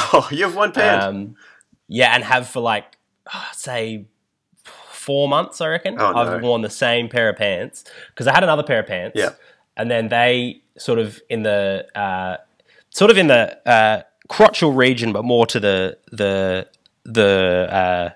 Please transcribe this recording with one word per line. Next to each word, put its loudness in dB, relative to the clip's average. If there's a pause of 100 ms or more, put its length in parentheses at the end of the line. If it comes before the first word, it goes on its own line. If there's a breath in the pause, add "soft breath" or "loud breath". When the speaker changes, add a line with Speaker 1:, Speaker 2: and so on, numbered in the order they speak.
Speaker 1:
<laughs> -4
Oh, 4
you -4
have -2
one 0
pant? 2
Speaker 2:
Um, -8 (520 soft breath)
yeah, 2
and 2
have 0
for, -8
like, -4 (280)
<sighs> -14
say, -10 (580)
four -4
months, -2
I -4
reckon. -6
Speaker 1:
Oh, 0
Speaker 2:
I've -2
Speaker 1:
no. -4
Speaker 2:
worn 0
the -6
same -2
pair 0
of -4
pants -6 (300 loud breath)
'cause -6
I 4
had 4
another 2
pair 0
of -4
pants. -8
Speaker 1:
Yeah. 0 (460 soft breath)
Speaker 2:
And -4
then -2
they 0 (160)
sort -2
of -4 (100)
in -4
the, -2
uh, -6 (540 soft breath)
sort 4
of 6
in 4
the, 4 (100)
uh, 4 (260)
crotchal 4
region, 2
but -4
more 2
to -4
the, -2 (140)
the, -2 (360)
the, 2
uh, 0